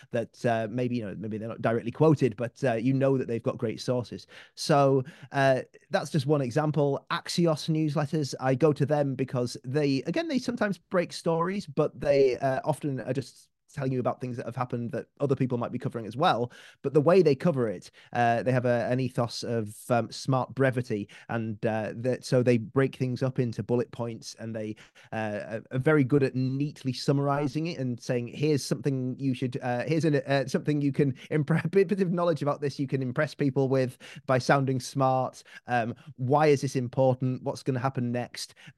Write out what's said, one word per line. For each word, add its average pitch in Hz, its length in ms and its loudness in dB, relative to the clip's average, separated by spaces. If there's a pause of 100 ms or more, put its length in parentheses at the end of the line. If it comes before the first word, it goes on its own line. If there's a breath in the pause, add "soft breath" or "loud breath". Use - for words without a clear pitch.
(120)
that, - 340 -6
uh, 113 240 2
maybe, 123 260 -2
you 110 80 -4
know, 92 140 -8
maybe 107 180 -6
they're 110 120 -8
not - 140 -10
directly 113 280 0
quoted, 143 460 4
but, - 280 -6
uh, 120 100 2
you 120 200 2
know 135 240 2
that 127 100 -4
they've 117 140 -4
got - 160 -4
great 110 220 -4
sources. 123 460 -6 (280 loud breath)
So, 139 500 4 (280 loud breath)
uh, 135 280 4 (300)
that's 185 200 -2
just 139 160 2
one 147 140 2
example. 143 680 0
Axios 165 580 0
newsletters, 156 720 0
I 131 140 2
go 151 180 4
to 139 140 2
them 143 280 0
because 123 500 -4
they, 135 420 0
again, 330 220 -2
they 277 100 -2
sometimes 208 400 -2
break - 340 -2
stories, 175 540 -2
but 147 340 -2
they, 139 380 4
uh, 131 260 0
often 139 360 -2
are 120 140 -6
just - 340 -8 (240)
telling 139 180 -4
you 127 80 -2
about 123 220 -2
things 123 160 -8
that 127 100 -8
have 117 80 -8
happened 120 380 -4
that 113 140 -8 (120)
other 135 160 2
people 127 240 0
might 117 140 -4
be 120 80 -6
covering 117 260 -6
as 107 100 -10
well. 123 360 0 (300 loud breath)
But 135 120 -4
the 151 60 8
way 175 220 6
they 151 120 6
cover 131 340 0
it, 90 220 -10 (220 loud breath)
uh, 117 320 2
they 127 80 2
have 127 140 2
a, 120 220 2
an 127 120 0
ethos 123 420 -2
of, 110 320 -4 (160)
um, 117 220 2
smart 127 420 -2
brevity. 120 540 0 (200 loud breath)
And, 113 380 -6
uh, 107 300 -2
that, 123 280 -4
so 127 200 2
they 123 140 6
break 131 360 0
things 127 260 -4
up 131 200 -2
into 117 240 -2
bullet 120 260 -2
points, 117 480 -10
and 113 160 -10
they, 107 220 -8 (360 loud breath)
uh, 107 360 -4
are, 110 140 -8 (100)
are 131 80 -2
very 151 240 4
good 139 180 4
at 131 140 0
neatly 135 560 -4
summarizing 143 720 0
it 175 140 -6
and 123 200 -4
saying, 120 280 -4
"Here's 147 360 0
something 127 540 -2
you 135 160 0
should, 127 260 -4
uh, 123 220 -2
here's 160 220 0
an, 151 120 4
uh, 139 300 0
something 151 340 -2
you 143 120 0
can 139 200 2 (200 loud breath)
impress, 156 320 0
<laughs> - 0 -
a 160 40 -2
bit 196 320 2
of 175 120 2
knowledge 170 300 0
about 143 180 -2
this 143 180 -4
you 139 80 -2
can 135 160 -2
impress 131 320 -2
people 135 340 0
with 131 300 0 (280 loud breath)
by 131 120 4
sounding 135 400 2
smart. 131 640 0 (240 loud breath)
Um, 120 300 -2 (180 loud breath)
why 139 320 2
is 143 140 6
this 143 160 -4
important? 127 680 0
What's 127 220 -8
gonna 127 160 -2
happen 123 320 -2
next?" - 420 -8 (240 loud breath)